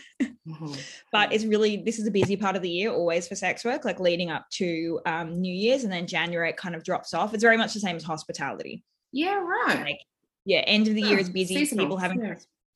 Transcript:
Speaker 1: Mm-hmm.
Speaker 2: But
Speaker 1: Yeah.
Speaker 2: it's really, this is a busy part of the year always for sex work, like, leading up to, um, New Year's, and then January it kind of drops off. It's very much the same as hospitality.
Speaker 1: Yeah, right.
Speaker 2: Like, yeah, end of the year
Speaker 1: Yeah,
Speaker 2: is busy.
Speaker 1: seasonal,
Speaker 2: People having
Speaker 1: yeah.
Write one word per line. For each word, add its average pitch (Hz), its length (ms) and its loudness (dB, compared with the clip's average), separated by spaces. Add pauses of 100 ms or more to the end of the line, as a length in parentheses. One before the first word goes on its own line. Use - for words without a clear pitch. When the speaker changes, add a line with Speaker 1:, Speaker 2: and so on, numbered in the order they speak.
(480)
Speaker 1:
Mm-hmm. 151 340 -10 (320)
Speaker 2:
But 208 200 4
Speaker 1:
Yeah. - 0 -
Speaker 2:
it's 220 120 2
really, 214 320 4
this 214 220 -4
is 214 80 -2
a 208 40 0
busy 190 260 4
part 196 200 0
of 185 60 -2
the 180 60 -4
year 180 220 -2
always 170 360 0
for 196 80 -10
sex - 300 -4
work, 247 200 -2
like, 185 140 -2
leading 175 320 2
up - 240 -6
to, 165 500 -2
um, 165 360 -2
New 185 140 -2
Year's, 247 300 2
and 190 80 -2
then 175 140 -4
January 170 440 0
it 160 60 -10
kind 170 180 -6
of 165 80 -10
drops - 300 -4
off. 202 200 0
It's 214 100 0
very 226 140 8
much 220 160 0
the 214 80 -6
same 180 160 0
as 165 60 -10
hospitality. 151 800 -6 (300)
Speaker 1:
Yeah, 339 260 0
right. 359 480 0
Speaker 2:
Like, 143 120 -6 (460)
yeah, 180 220 4
end 214 220 6
of 214 60 2
the 214 80 0
year 202 140 6
Speaker 1:
Yeah, - 20 4
Speaker 2:
is 180 100 0
busy. 185 360 0
Speaker 1:
seasonal, 240 120 -2
Speaker 2:
People 190 200 2
having 185 240 -2
Speaker 1:
yeah. 180 180 -6 (360)